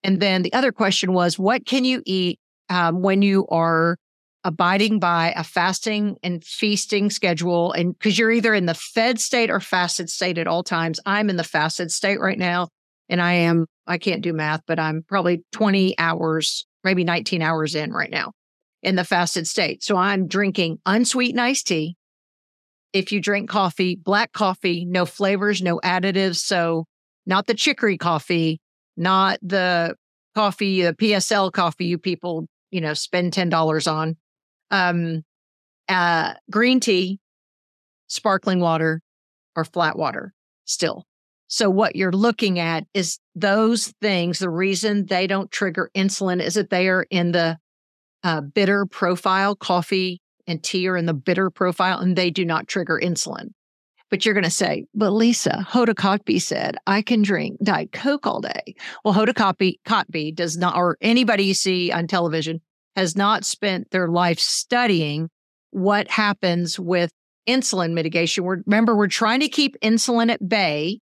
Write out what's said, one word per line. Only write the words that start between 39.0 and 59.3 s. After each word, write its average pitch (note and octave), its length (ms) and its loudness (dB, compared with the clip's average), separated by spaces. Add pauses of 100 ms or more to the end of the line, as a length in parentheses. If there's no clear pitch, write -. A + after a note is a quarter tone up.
or D#3+ 80 -2
flat E3 320 -2
water - 380 -6 (320)
still. - 400 -4 (440)
So G#3 200 0
what G3 260 2
you're F#3 160 0
looking G3+ 460 2
at E3 340 -2
is F3+ 260 -4 (160)
those G#3+ 680 2
things. F3+ 360 0
The F#3 120 -2
reason F#3+ 560 0
they F#3+ 200 0
don't G3 240 -2
trigger F#3 440 -4
insulin F#3+ 480 0
is - 100 -2
that G3 160 -2
they F#3 200 2
are F#3 200 0
in F3 240 0
the, E3 240 2 (640)
uh, D#3+ 200 -2
bitter G3 420 0
profile. F#3+ 720 0
Coffee F#3 640 -2 (260)
and D#3+ 160 -6
tea F#3 240 -2
are F#3 120 0
in E3+ 80 0
the E3 80 0
bitter F3+ 340 0
profile, F#3 520 0
and F#3 140 2
they F3+ 160 0
do E3+ 140 -2
not E3 240 -4
trigger E3 340 -2
insulin. - 440 -4 (640)
But G3 160 0
you're A3 80 2
gonna F#3 160 2
say, - 340 -2 (100)
"But G#3 180 2
Lisa, A3+ 580 2
Hoda A#3 240 2
Kotb G3+ 480 0
said - 340 -4 (100)
I G3 140 2
can A3 220 2
drink F#3+ 400 0
Diet D#3 300 0
Coke C#4+ 340 -2
all - 160 -2
day." - 320 -10 (280)
Well, G#3 120 2
Hoda A3 180 4